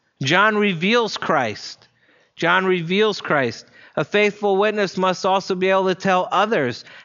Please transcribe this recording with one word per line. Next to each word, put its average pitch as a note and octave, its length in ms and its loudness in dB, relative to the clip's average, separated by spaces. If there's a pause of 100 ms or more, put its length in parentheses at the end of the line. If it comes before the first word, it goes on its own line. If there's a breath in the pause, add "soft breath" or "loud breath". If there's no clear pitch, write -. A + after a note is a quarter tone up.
(220)
John F#3+ 340 4
reveals G3+ 640 0
Christ. - 680 -4 (480 soft breath)
John F3+ 300 2
reveals F#3 560 0
Christ. C3+ 460 -2 (300 loud breath)
A D#3 80 0
faithful G#3 520 0
witness G#3 400 0
must F#3 300 0
also F#3+ 300 0
be F#3 120 -2
able F#3+ 200 2
to F3+ 80 0
tell F#3 340 0
others F3 540 0 (200 loud breath)